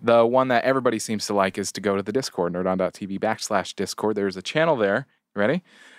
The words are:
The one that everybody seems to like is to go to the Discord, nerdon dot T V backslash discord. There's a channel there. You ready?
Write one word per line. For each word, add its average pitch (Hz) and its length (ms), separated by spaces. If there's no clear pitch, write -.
The 117 240
one 127 220
that 123 160
everybody 123 360
seems 107 280
to 107 60
like 95 240
is 98 160
to 98 80
go 98 160
to 98 40
the 104 120
Discord, 92 400
nerdon 92 240
dot 92 160
T - 120
V 95 140
backslash 107 560
discord. 107 400
There's 98 220
a 92 40
channel 156 360
there. 107 280
You 101 60
ready? 143 220